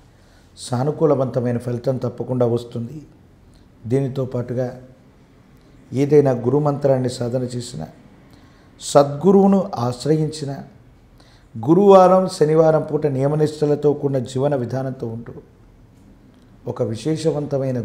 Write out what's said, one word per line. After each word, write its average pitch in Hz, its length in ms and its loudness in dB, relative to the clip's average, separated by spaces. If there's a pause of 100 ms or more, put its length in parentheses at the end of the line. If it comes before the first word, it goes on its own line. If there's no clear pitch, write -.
(580)
సానుకూలవంతమైన 127 1000 -2
ఫలితం 123 400 -4
తప్పకుండా 123 480 -4
వస్తుంది. 117 540 -4 (880)
దీనితో 135 380 -2
పాటుగా 123 420 -6 (1200)
ఏదైనా 139 400 4
గురుమంత్రాన్ని 135 800 0
సాధన 123 340 -4
చేసిన, 120 380 -10 (1000)
సద్గురువును 190 800 4 (160)
ఆశ్రయించిన, 139 760 -2 (1040)
గురువారం, 185 720 6
శనివారం 156 640 2
పూట 147 160 -2
నియమనిష్టలతో 147 840 0
కూడిన 139 260 -2
జీవన 131 360 -2
విధానంతో 127 520 -6
ఉంటూ 113 260 -12 (1300)
ఒక 123 160 -4
విశేషవంతమైన 135 1000 -2